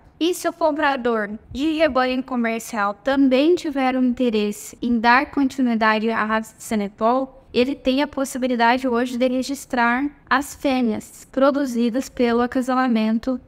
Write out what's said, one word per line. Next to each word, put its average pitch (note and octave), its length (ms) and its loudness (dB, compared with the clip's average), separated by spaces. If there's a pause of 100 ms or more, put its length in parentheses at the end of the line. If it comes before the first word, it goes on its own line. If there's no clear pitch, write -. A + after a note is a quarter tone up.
(200)
E E4+ 140 0
se E4+ 160 -4
o E4 40 -2
comprador C#4 760 0 (220)
de D4+ 260 -2
rebanho B3+ 440 2
comercial A3+ 720 -4
também C#4 600 4
tiver C4+ 400 -2
um B3+ 80 0
interesse A3+ 800 -2
em A#3+ 180 0
dar B3 320 4
continuidade A3+ 760 0
à G#3+ 160 -2
raça A3 320 -4
Senepol, A3+ 800 -2 (180)
ele B3+ 220 2
tem C4 260 0
a D4 60 0
possibilidade B3+ 800 0
hoje A#3+ 300 0
de B3+ 100 2
registrar B3+ 840 -2 (200)
as C#4 260 -2
fêmeas B3 760 -2
produzidas C4 760 0
pelo A#3 320 0
acasalamento B3 1080 0